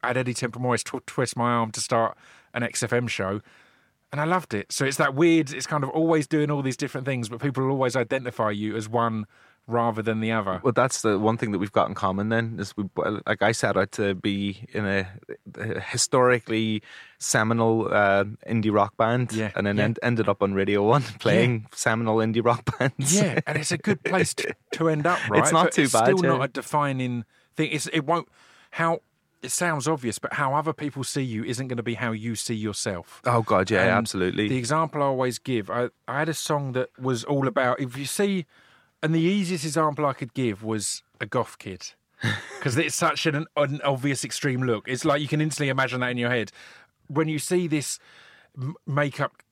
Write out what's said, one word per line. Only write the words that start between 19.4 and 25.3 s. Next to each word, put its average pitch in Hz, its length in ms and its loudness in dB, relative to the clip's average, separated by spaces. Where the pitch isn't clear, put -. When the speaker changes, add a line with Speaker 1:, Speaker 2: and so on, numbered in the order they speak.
Speaker 2:
and 101 100 0
then 101 120 2
Speaker 1:
yeah. 104 80 4
Speaker 2:
en-, 107 180 0
ended 117 240 2
up 101 160 2
on 98 100 2
Radio 101 300 2
One 120 180 6
<laughs> 110 180 -8
playing 113 420 4
Speaker 1:
Yeah. 107 140 -16
Speaker 2:
seminal 113 420 2
indie 110 260 2
rock 117 340 2
bands. 139 380 0
Speaker 1:
Yeah, 190 320 2
and 151 100 -2
it's 151 140 -4
a 175 60 0
good 196 260 -2
place 180 320 0
to, - 180 -4
to 165 160 0
end 151 180 0
up, 175 120 2
Speaker 2:
<laughs> - 40 -6
It's - 60 -4
Speaker 1:
right? 143 240 4